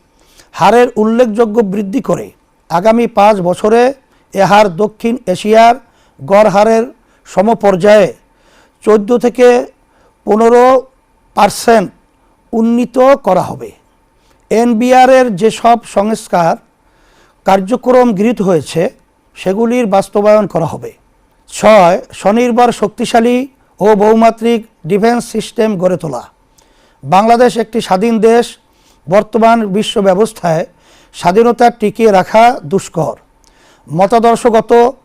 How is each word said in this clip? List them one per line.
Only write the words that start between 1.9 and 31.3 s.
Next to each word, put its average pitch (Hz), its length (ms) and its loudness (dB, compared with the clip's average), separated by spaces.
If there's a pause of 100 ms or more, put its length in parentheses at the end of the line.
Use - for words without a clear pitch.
করে - 260 -6 (440)
আগামী 220 360 0
পাঁচ 208 340 2
বছরে 214 420 0 (520)
এ - 100 0
হার 208 220 4 (100)
দক্ষিণ 220 380 -4 (120)
এশিয়ার 220 480 2 (460)
গড় 196 300 2
হারের 220 340 0 (440)
সমপর্যায়ে 202 800 0 (760)
চোদ্দ 202 340 0
থেকে 247 300 0 (800)
পনেরো 233 380 2 (720)
পার্সেন্ট 208 520 0 (640)
উন্নীত 233 440 -2 (280)
করা 185 180 0
হবে। 123 280 -14 (800)
এনবিআর 240 600 2
এর 262 160 4 (100)
যেসব 220 420 0 (160)
সংস্কার 202 580 -2 (960)
কার্যক্রম 240 640 0
গৃহীত 208 300 -2
হয়েছে 165 400 -2 (540)
সেগুলির 226 500 -4
বাস্তবায়ন 208 600 0
করা 160 260 -4
হবে। - 180 -14 (600)
ছয়, 202 460 4 (160)
স্বনির্ভর 240 600 0
শক্তিশালী 233 640 -2 (440)
ও 185 140 0
বহুমাত্রিক 226 680 0 (260)
ডিফেন্স 220 360 -2 (100)
সিস্টেম 220 440 -4
গড়ে 180 220 -2
তোলা। 131 240 -10 (800)
বাংলাদেশ 214 540 2
একটি 226 240 -6
স্বাধীন 202 400 -2
দেশ। 226 240 2 (640)
বর্তমান 214 600 0
বিশ্ব 202 360 -4
ব্যবস্থায় 185 640 -2 (500)
স্বাধীনতা 233 560 0